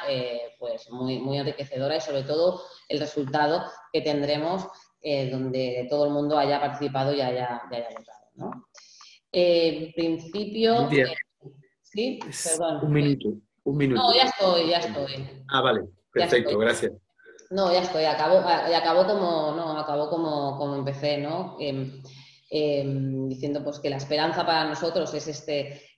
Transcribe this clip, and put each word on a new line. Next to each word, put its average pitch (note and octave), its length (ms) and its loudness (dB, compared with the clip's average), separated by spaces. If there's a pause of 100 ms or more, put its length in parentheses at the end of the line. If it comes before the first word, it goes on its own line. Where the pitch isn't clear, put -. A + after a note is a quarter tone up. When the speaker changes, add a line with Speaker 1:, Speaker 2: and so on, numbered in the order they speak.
Speaker 1:
eh, A#2+ 480 -4
pues A#2 320 -8
muy, B2+ 300 -4
muy C#3 180 -2
enriquecedora C#3 600 -4
y D#3 40 -2
sobre C#3 220 -4
todo E3 400 0 (260)
el D3 100 -2
resultado D3 640 0 (300)
que D#3+ 80 2
tendremos, D3+ 680 0 (320)
eh, C#3 300 -2
donde B2+ 580 -2
todo D3 180 2
el D3 60 2
mundo D3 240 0
haya C#3+ 240 4
participado C#3 540 0
y C#3+ 80 0
haya, B2 400 -2 (100)
y A#2+ 40 -8
haya A#2 200 -6
votado, - 380 -20
¿no? A#3 340 -12 (640)
Eh, F3 360 4
en D#3+ 260 -4
principio, G#3 960 0
Speaker 2:
Lidia, C3+ 160 6
Speaker 1:
eh, - 440 -8 (340)
sí, A#3+ 440 -4
Speaker 2:
es D#3+ 300 -4
Speaker 1:
perdón. D#3+ 280 -2
Speaker 2:
un D3+ 60 2
minuto, C#3+ 380 2 (360)
un C#3 120 0
minuto. C#3 240 2
Speaker 1:
No, A#3+ 140 6
ya C4 80 8
estoy, F3+ 480 2
ya E3+ 80 2
estoy. C3+ 500 -6 (200)
Speaker 2:
Ah, C3+ 120 2
vale, A#2+ 200 2
Speaker 1:
Ya F2 100 -10 (200)
Speaker 2:
perfecto, - 380 4
Speaker 1:
estoy. G#2+ 160 2
Speaker 2:
gracias. A2+ 260 2 (600)
Speaker 1:
No, F#3 200 2
ya F3+ 100 6
estoy, D#3+ 240 0
acabó, D#3 340 6
a-, E3+ 360 2
acabó E3 300 4
como, E3+ 460 2
no, D#3+ 260 -4
acabó D3+ 320 -2
como, D3+ 480 -2
como C#3+ 200 -2
empecé, C#3 420 -2
¿no? E3 400 -6
Em, C3+ 420 -6 (480)
em, C#3 760 0
diciendo, C#3+ 360 -4
pues, C#3+ 160 -6
que D#3 100 -4
la C#3 80 -4
esperanza D#3 480 0
para D#3+ 200 2
nosotros D#3 480 -2
es, D3 140 -6
este, C#3+ 540 -6 (160)